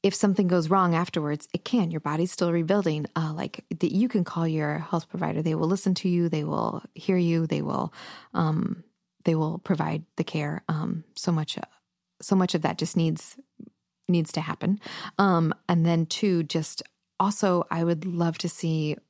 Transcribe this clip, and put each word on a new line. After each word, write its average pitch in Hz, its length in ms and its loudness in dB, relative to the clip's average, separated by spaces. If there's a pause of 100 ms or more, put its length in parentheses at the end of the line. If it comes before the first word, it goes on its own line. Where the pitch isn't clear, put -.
if 196 120 4
something 196 340 2
goes 165 220 2
wrong 180 240 4
afterwards, 151 580 -2
it - 120 -6
can. 190 260 2
Your 160 100 -4
body's 160 320 0
still 175 200 0
rebuilding. 170 640 2
Uh, 160 200 -2
like, - 300 -8 (160)
that - 120 0
you 233 160 2
can 190 160 2
call 165 240 -2
your 151 300 -2
health 165 320 -4
provider. 160 320 -4
They 160 120 0
will 160 140 0
listen 190 280 0
to - 120 -2
you. 175 200 2
They 156 160 -2
will 151 380 -2 (120)
hear 185 240 0
you. 165 280 2
They 151 140 -2
will, 147 320 -2 (400)
um, 160 500 0 (420)
they 165 100 4
will 160 240 -2
provide 156 460 -2 (120)
the 170 80 -2
care. 151 440 -4
Um, 160 360 -2 (120)
so - 160 -2
much, 156 260 -2
uh, - 40 -8 (600)
so - 120 2
much 180 200 4
of 156 80 0
that - 160 0
just - 180 -2
needs, 160 400 0 (720)
needs 170 240 2
to 156 80 -2
happen. 165 400 -2 (380)
Um, 170 360 4 (140)
and 170 160 4
then 165 220 4
two, 175 380 0
just - 380 -4 (360)
also, 190 520 2
I 165 140 0
would 170 220 0
love 170 320 0
to 175 100 -4
see 156 480 -2 (140)